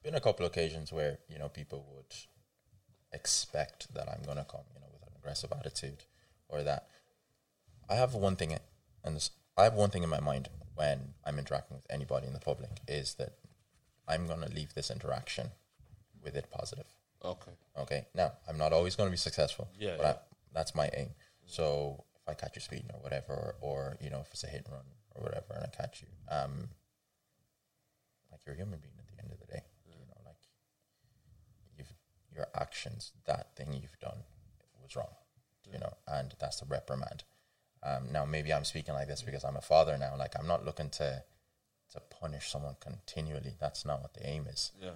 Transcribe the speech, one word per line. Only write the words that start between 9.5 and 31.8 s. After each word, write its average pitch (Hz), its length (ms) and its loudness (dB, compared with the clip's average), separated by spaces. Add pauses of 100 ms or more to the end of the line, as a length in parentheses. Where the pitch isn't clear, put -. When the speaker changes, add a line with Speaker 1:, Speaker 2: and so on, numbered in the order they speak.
Speaker 1:
I 95 80 12
have 113 100 10
one 104 160 8
thing 95 120 2
in 80 80 2
my 76 100 4
mind 69 280 0 (260)
when 69 400 2 (100)
I'm 73 140 -2
interacting 67 400 -2
with - 120 -16
anybody 67 360 0
in 65 80 -4
the 67 40 -6
public 67 320 -2 (160)
is 71 280 -2
that - 180 -4 (760)
I'm 82 220 0
gonna 80 260 -2
leave 73 200 -4
this 71 160 -4
interaction - 580 -2 (720)
with 71 140 -6
it - 140 -4
positive. - 360 -8 (380)
Speaker 2:
Okay. 90 260 -6 (280)
Speaker 1:
Okay. 69 360 -2
Now, 80 180 4 (160)
I'm 78 100 -2
not 78 140 6
always 87 220 8
gonna 98 160 4
be 90 60 0
successful, - 520 2 (120)
Speaker 2:
Yeah, 95 160 0
Speaker 1:
but 76 80 2
Speaker 2:
yeah. 76 60 10
Speaker 1:
I, - 40 6 (380)
that's 78 220 0
my 73 200 4
aim. 67 140 -2 (380)
So 71 580 2 (180)
if - 60 -8
I 76 60 -2
catch - 220 -8
you - 40 -8
speeding - 320 -8
or - 80 -12
whatever, 69 320 -4
or, - 300 -2
or, 69 400 -2
you 71 80 -4
know, 69 100 -4
if - 120 -10
it's - 120 -8
a - 40 -6
hit 76 180 -6
and - 80 -10
run 65 100 -12 (300)
or - 80 -8
whatever, - 320 -6
and - 100 -4
I - 100 -4
catch - 280 -6
you, - 60 -20 (220)
um, 69 380 -2 (1600)
like, - 160 -20
you're 71 80 -8
a 78 40 -8
human 92 220 -4
being 69 180 -20
at - 100 -20
the - 140 -18
end - 100 -12
of - 80 -14
the - 120 -20
day. - 100 -8 (240)
You 85 80 -20 (120)
know, - 200 -20
like, - 100 -20 (1400)
you've, 73 160 -18 (420)